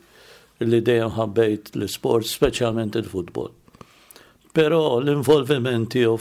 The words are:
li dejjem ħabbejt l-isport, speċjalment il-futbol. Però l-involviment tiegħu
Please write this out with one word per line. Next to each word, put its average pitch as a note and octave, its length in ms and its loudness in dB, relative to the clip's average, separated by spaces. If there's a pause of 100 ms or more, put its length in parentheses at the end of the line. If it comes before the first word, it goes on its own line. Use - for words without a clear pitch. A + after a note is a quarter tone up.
(600)
li A#2 200 2
dejjem A2+ 300 0
ħabbejt G#2+ 640 -2
l-isport, A2+ 560 -2
speċjalment A2+ 640 -2
il-futbol. F#2+ 560 -6 (1040)
Però D#3 460 2
l-involviment C3 920 2
tiegħu A#2 300 2